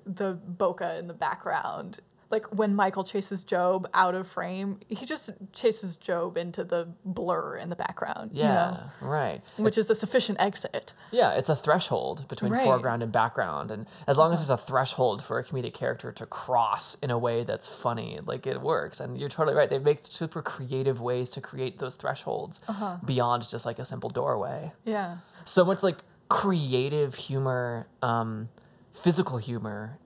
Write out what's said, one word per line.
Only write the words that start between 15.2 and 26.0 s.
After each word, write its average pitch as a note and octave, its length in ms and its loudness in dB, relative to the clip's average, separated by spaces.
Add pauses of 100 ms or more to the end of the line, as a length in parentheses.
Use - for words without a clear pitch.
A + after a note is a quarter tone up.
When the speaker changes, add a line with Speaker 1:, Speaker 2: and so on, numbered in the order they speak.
Speaker 2:
for A#2 160 -4
a B2 40 -2
comedic B2+ 300 -6
character B2 380 -4
to A2+ 160 -12
cross - 760 0
in C3+ 80 -2
a A#2+ 80 0
way A#2 260 0
that's A2 220 -4
funny, A2+ 580 -4
like, - 220 -6
it B2+ 160 -4
works. C3+ 380 -2
And B2+ 180 -8
you're C#3 100 -4
totally D3 300 2
right. C#3+ 100 8
They C3+ 120 0
make D3 260 4
super D#3+ 380 -6
creative C3 580 -2
ways B2 300 0
to C3+ 100 -8
create C3 380 -6
those C3 160 -6
thresholds - 720 -4
Speaker 1:
Uh-huh. G3+ 360 -4
Speaker 2:
beyond A#2+ 460 2
just, A#2 160 -6
like, A#2+ 140 -4
a B2+ 60 -8
simple - 260 -6
doorway. C3+ 600 -2 (140)
Speaker 1:
Yeah. G3 320 -4 (280)
Speaker 2:
So F3+ 200 6
much, F#3 160 2
like, F#3 160 2 (320)